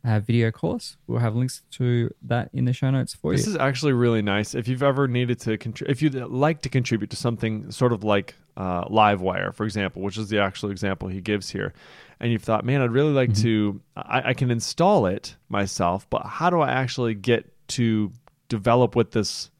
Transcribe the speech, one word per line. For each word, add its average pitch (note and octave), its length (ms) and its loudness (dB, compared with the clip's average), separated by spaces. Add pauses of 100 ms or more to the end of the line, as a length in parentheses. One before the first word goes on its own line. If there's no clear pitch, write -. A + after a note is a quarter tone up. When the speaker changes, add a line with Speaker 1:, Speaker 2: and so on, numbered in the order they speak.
Speaker 1:
uh, A2 160 4
video A2+ 300 2
course. - 440 -6 (120)
We'll A#2 120 -2
have A2+ 160 0
links B2+ 360 -2
to A#2+ 500 0
that - 320 -2
in B2+ 120 -2
the B2 60 2
show C3 200 0
notes C3 220 -2
for D#3 200 -4
Speaker 2:
This A#2+ 120 2
Speaker 1:
you. G#3+ 80 -2
Speaker 2:
is E3 40 -2
actually C3+ 360 0
really A#2+ 280 4
nice. G#2 340 0
If A#2+ 120 -4
you've B2+ 160 -2
ever C#3 240 4
needed B2 340 0
to A2 160 -2
contri-, - 320 -8
if C3 120 0
you'd D3 140 2
like C3 460 0
to C3+ 80 -6
contribute A#2 400 0
to - 80 -10
something A2 540 -4
sort B2 200 2
of G#2 140 -2
like, G2+ 300 0 (200)
uh, F2+ 300 -4
Livewire, F#2+ 680 2
for G#2+ 120 -4
example, G2 360 -4
which G2 160 -6
is G#2+ 120 -6
the G#2 100 2
actual G2+ 320 -2
example G2 380 -4
he F#2+ 100 -6
gives G#2 300 -2
here, G2 240 -6 (480)
and A#2+ 100 0
you've A2 120 0
thought, A2 200 0
"Man, C3+ 180 2
I'd A#2+ 100 0
really C#3+ 200 2
like C3 200 2
Speaker 1:
Mm-hmm. G#2+ 120 2
Speaker 2:
to, G#2+ 380 2 (160)
I, - 320 -2
I B2+ 40 2
can B2 160 0
install D3 580 2
it - 280 -6 (140)
myself, G2 600 -2
but - 160 -2
how E3 240 -2
do F3 120 2
I C3+ 100 2
actually B2+ 420 -2
get A2 380 0 (180)
to A2 440 2 (360)
develop A#2 460 4
with A#2 160 2
this - 480 -4